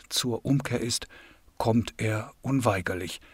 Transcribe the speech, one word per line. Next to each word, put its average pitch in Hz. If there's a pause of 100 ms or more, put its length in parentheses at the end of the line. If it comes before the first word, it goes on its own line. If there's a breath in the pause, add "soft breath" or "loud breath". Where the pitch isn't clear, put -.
zur -
Umkehr 139
ist, 117 (500 soft breath)
kommt 113
er 110 (100)
unweigerlich. 98 (140 soft breath)